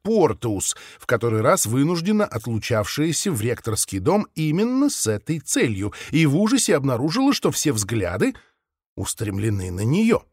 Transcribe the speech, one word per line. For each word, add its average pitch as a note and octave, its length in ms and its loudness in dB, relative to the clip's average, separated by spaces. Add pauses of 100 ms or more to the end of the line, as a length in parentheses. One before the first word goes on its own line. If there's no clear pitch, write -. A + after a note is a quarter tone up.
Портеус, C3 760 0 (220)
в - 80 -18
который A2+ 360 0
раз D#3 260 2
вынужденно E3+ 580 2
отлучавшаяся A#2 1040 -2
в B2+ 80 -2
ректорский G#2 600 -4
дом F3 340 2
именно A3 560 0
с - 160 -4
этой A2 340 -4
целью, G#2 540 -2 (160)
и D#3+ 160 4
в C#3 100 4
ужасе G#3+ 400 2
обнаружила, D3 560 0
что F3+ 200 0
все D3 200 -2
взгляды A2 600 -2 (600)
устремлены G2 760 -4
на F2+ 120 -6
нее. F#3+ 520 2